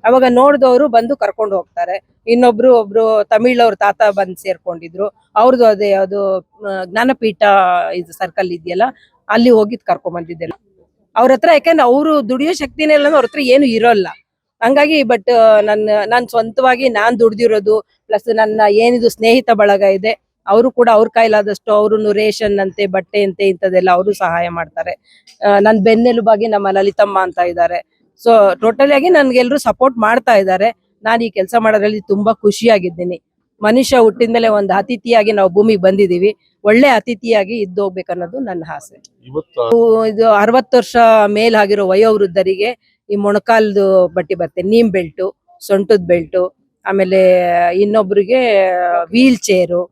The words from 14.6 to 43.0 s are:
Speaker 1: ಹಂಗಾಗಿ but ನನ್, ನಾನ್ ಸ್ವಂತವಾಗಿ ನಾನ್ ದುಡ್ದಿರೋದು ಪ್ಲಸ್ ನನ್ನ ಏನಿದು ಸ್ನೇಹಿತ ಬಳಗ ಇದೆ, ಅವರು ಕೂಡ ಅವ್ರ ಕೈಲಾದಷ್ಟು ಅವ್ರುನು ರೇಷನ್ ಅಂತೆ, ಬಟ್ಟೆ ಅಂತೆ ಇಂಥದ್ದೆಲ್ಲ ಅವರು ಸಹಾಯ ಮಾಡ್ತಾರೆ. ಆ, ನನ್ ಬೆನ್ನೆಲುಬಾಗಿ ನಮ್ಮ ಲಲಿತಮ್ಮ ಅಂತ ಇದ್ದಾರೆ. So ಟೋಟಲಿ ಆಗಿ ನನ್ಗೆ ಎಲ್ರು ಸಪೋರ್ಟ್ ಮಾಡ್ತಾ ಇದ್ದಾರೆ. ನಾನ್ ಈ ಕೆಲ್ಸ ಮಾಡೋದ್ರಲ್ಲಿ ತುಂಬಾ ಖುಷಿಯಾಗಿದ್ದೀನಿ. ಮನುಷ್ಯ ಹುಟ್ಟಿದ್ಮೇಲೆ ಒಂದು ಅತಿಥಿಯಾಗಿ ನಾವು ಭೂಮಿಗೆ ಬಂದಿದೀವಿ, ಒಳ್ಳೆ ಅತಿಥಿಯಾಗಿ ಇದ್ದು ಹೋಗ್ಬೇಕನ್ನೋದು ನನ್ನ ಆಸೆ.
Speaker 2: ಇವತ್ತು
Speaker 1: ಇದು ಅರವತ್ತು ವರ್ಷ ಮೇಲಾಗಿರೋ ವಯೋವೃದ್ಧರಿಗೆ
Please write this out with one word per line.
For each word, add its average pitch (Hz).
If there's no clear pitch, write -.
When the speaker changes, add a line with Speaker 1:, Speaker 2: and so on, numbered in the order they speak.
Speaker 1:
ಹಂಗಾಗಿ 294
but 240
ನನ್, 214
ನಾನ್ 240
ಸ್ವಂತವಾಗಿ 247
ನಾನ್ 226
ದುಡ್ದಿರೋದು 214
ಪ್ಲಸ್ 214
ನನ್ನ 214
ಏನಿದು 233
ಸ್ನೇಹಿತ 233
ಬಳಗ 202
ಇದೆ, 196
ಅವರು 233
ಕೂಡ 240
ಅವ್ರ 220
ಕೈಲಾದಷ್ಟು 214
ಅವ್ರುನು 208
ರೇಷನ್ 208
ಅಂತೆ, 196
ಬಟ್ಟೆ 190
ಅಂತೆ 196
ಇಂಥದ್ದೆಲ್ಲ 185
ಅವರು 190
ಸಹಾಯ 175
ಮಾಡ್ತಾರೆ. 165
ಆ, 202
ನನ್ 214
ಬೆನ್ನೆಲುಬಾಗಿ 226
ನಮ್ಮ 202
ಲಲಿತಮ್ಮ 196
ಅಂತ 180
ಇದ್ದಾರೆ. 175
So 208
ಟೋಟಲಿ 277
ಆಗಿ 277
ನನ್ಗೆ 277
ಎಲ್ರು 247
ಸಪೋರ್ಟ್ 233
ಮಾಡ್ತಾ 226
ಇದ್ದಾರೆ. 196
ನಾನ್ 233
ಈ 226
ಕೆಲ್ಸ 196
ಮಾಡೋದ್ರಲ್ಲಿ 214
ತುಂಬಾ 208
ಖುಷಿಯಾಗಿದ್ದೀನಿ. 180
ಮನುಷ್ಯ 240
ಹುಟ್ಟಿದ್ಮೇಲೆ 226
ಒಂದು 202
ಅತಿಥಿಯಾಗಿ 220
ನಾವು 196
ಭೂಮಿಗೆ 208
ಬಂದಿದೀವಿ, 190
ಒಳ್ಳೆ 240
ಅತಿಥಿಯಾಗಿ 226
ಇದ್ದು 196
ಹೋಗ್ಬೇಕನ್ನೋದು 185
ನನ್ನ 185
ಆಸೆ. -
Speaker 2:
ಇವತ್ತು 226
Speaker 1:
ಇದು 220
ಅರವತ್ತು 233
ವರ್ಷ 247
ಮೇಲಾಗಿರೋ 208
ವಯೋವೃದ್ಧರಿಗೆ 196